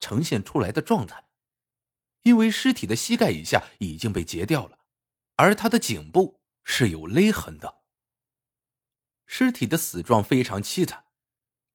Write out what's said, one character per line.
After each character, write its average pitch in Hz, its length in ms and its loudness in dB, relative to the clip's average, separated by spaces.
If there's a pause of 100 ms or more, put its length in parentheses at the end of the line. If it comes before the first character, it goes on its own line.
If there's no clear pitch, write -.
呈 113 200 -4
现 113 220 -2
出 - 160 -4
来 101 140 -2
的 151 80 -2
状 147 260 0
态， - 140 -20 (1040)
因 240 140 8
为 220 120 4
尸 247 240 2
体 - 140 -8
的 107 80 0
膝 226 200 -2
盖 214 140 2
以 80 140 -4
下 - 240 0 (100)
已 82 180 -6
经 107 160 -4
被 92 120 -2
截 85 240 -6
掉 135 180 0
了， - 140 -20 (560)
而 175 180 6
他 220 160 -2
的 233 80 2
颈 80 320 -6
部 180 320 0 (220)
是 - 260 0
有 80 160 -8
勒 165 260 2
痕 - 280 -8
的。 - 240 -16 (1400)
尸 262 240 0
体 - 160 -4
的 165 100 0
死 - 240 -6
状 113 220 4
非 127 200 0
常 101 160 -6
凄 156 280 -2
惨， - 180 -14 (680)